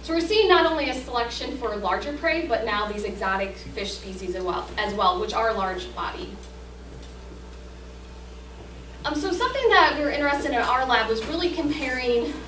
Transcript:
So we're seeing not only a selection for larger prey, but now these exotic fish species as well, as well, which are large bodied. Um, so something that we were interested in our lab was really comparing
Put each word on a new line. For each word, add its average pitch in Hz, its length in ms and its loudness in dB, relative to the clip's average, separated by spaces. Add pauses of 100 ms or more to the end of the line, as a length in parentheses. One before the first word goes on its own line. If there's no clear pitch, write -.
So 330 100 -2
we're 330 60 2
seeing 415 280 4
not 330 180 8
only 311 240 2
a 254 40 -2
selection 240 640 -4
for 214 200 -2
larger 196 360 -2
prey, 320 340 0
but 226 160 2
now 214 220 0
these 208 200 -6
exotic 190 500 -2
fish 196 380 -8
species 185 420 -6
as 185 80 -4
well, - 340 -2
as 208 160 -2
well, 185 260 4
which - 140 -2
are 226 200 2
large 185 420 -4
bodied. 170 340 -6 (2750)
Um, 294 100 0
so 349 160 0
something 508 380 4
that 330 280 8
we 302 60 0
were 285 80 2
interested 285 400 2
in 254 60 2
our 254 280 2
lab 240 240 4
was 226 160 0
really 339 260 0
comparing 254 840 0 (140)